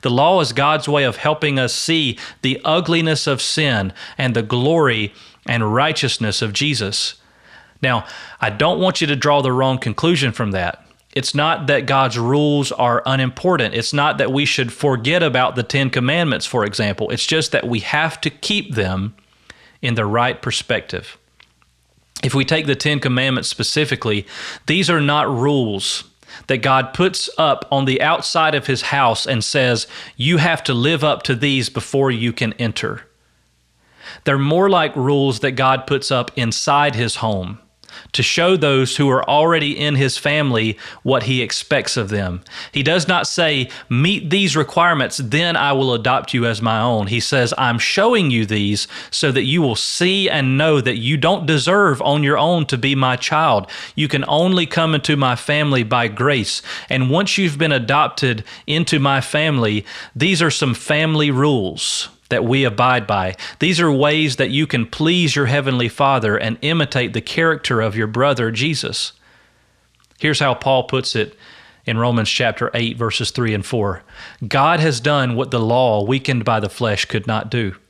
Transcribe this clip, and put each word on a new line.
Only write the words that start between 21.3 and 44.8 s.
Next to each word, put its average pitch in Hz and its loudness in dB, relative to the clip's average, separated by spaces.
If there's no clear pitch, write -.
If 123 -2
we 135 2
take 156 -2
the 143 0
Ten 147 0
Commandments 127 0
specifically, 123 -2
these 170 0
are 165 2
not 147 2
rules 123 0
that 135 0
God 135 2
puts 180 0
up 156 2
on 135 2
the 131 0
outside 160 0
of 135 -2
his 131 -2
house 127 2
and 117 0
says, 123 0
"You 160 2
have 160 2
to 135 -2
live 139 0
up 147 0
to 135 0
these 135 0
before 135 0
you 117 -2
can 110 -2
enter." 110 -6
They're 139 2
more 165 2
like 165 2
rules 139 2
that 135 0
God 131 2
puts - -2
up 123 0
inside 139 2
his 113 -2
home 101 -4
to - -2
show 175 2
those 135 2
who 143 4
are 127 2
already 151 4
in 147 0
his 135 2
family 127 0
what 127 2
he 127 0
expects - -2
of 107 -2
them. 92 -2
He 143 0
does 160 2
not 175 2
say, 147 0
"Meet 156 0
these 185 2
requirements, 156 2